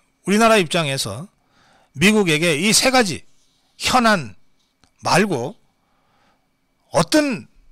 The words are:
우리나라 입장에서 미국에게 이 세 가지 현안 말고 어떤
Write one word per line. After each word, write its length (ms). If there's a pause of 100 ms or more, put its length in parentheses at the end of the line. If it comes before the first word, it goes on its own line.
(260)
우리나라 300
입장에서 720 (640)
미국에게 640
이 160
세 180
가지 340 (540)
현안 560 (680)
말고 540 (1300)
어떤 580 (240)